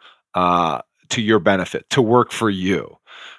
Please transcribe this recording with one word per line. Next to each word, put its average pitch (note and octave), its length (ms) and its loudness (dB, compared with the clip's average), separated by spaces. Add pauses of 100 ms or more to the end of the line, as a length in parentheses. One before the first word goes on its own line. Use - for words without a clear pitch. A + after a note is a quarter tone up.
(340)
uh, F2 480 0 (260)
to - 120 -4
your A2 200 2
benefit, F#2+ 500 -2
to - 100 0
work A#2+ 300 2
for A2+ 180 -4
you, F#2 480 -4 (420)